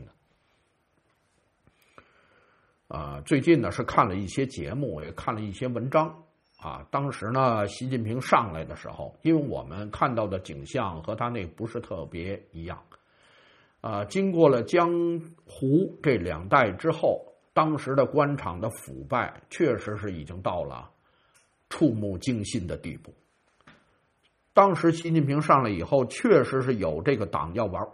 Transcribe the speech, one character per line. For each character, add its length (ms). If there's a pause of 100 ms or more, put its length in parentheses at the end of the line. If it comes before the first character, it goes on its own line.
的。 60 (2750)
啊， 360
最 160
近 200
呢， 100
是 140
看 240
了 80
一 100
些 180
节 300
目， 260
也 120
看 200
了 80
一 120
些 160
文 220
章。 220 (500)
啊， 280
当 200
时 200
呢， 380
习 200
近 160
平 160
上 320
来 140
的 100
时 120
候， 340
因 120
为 140
我 140
们 280
看 240
到 120
的 140
景 260
象 360
和 120
他 160
那 160
不 200
是 140
特 300
别 320 (100)
一 120
样。 140 (1000)
啊， 240
经 260
过 160
了 160
江 280 (560)
湖 560
这 160
两 300
代 220
之 200
后， 420 (220)
当 240
时 160
的 100
官 320
场 240
的 80
腐 400
败 400
确 300
实 180
是 160
已 100
经 200
到 200
了 280 (800)
触 220
目 260
惊 260
心 220
的 100
地 220
步。 160 (1400)
当 220
时 180
习 180
近 140
平 160
上 220
来 80
以 100
后， 240
确 400
实 160
是 140
有 260
这 160
个 80
党 300
要 100
玩， 300